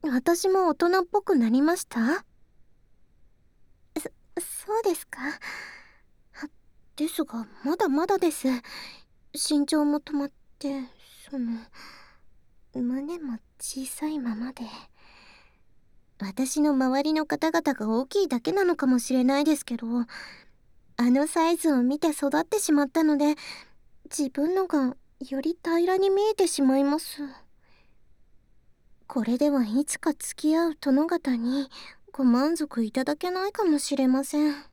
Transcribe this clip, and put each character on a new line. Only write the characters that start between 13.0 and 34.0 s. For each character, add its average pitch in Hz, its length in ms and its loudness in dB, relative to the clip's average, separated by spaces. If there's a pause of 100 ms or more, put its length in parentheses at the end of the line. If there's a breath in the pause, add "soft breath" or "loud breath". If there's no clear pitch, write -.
も 254 180 -8 (220)
小 - 260 -8
さ - 220 -8
い 311 120 -4
ま 240 160 -4
ま 247 180 -8
で。 240 120 -12 (1500 soft breath)
私 254 420 -4
の 294 100 4
周 262 320 2
り 311 100 0
の 311 120 0
方 320 260 0
々 320 220 0
が 214 140 -4
大 226 200 0
き 403 160 0
い 349 40 0
だ 247 120 0
け 320 120 -4
な 392 120 2
の 349 120 2
か 269 120 0
も 254 120 4
し 240 140 -4
れ 254 100 2
な 269 160 4
い 294 60 2
で 302 100 4
す - 100 -10
け 233 120 -6
ど、 233 100 -8 (100)
あ 233 100 -2 (920 loud breath)
の 254 280 4
サ 330 220 2
イ 339 80 2
ズ 330 140 2
を 262 100 4
見 269 180 2
て 330 100 2
育 285 200 0 (100)
っ 339 60 0
て 427 140 -2
し 320 140 2
ま 285 100 4
っ 269 60 -2
た 330 140 2
の 302 140 4
で、 294 180 4 (680 loud breath)
自 285 240 -4
分 302 240 0
の 381 140 0
が 262 280 0 (240)
よ 269 220 -6
り 330 220 -2
平 339 300 2
ら 381 40 2
に 392 120 2
見 392 180 2
え 427 80 0
て 370 120 2
し - 140 -2
ま 262 160 4
い 277 60 4
ま 285 160 2
す。 - 220 -12 (1900)
こ 233 160 -2
れ 233 140 0
で 294 120 2
は 269 160 2
い 233 180 0
つ - 160 -6
か 311 140 -2
付 - 360 -4
き 311 60 4
合 339 120 2
う 302 80 -2
殿 285 320 2
方 339 280 0
に 254 340 -2 (420 loud breath)
ご 269 120 -4
満 262 320 4
足 294 280 -2
い 220 80 -4
た 262 120 0
だ 294 120 -2
け 359 160 -4
な 370 160 -2
い 415 40 -2
か 427 140 -2
も 294 140 4
し 285 180 -2
れ 262 100 4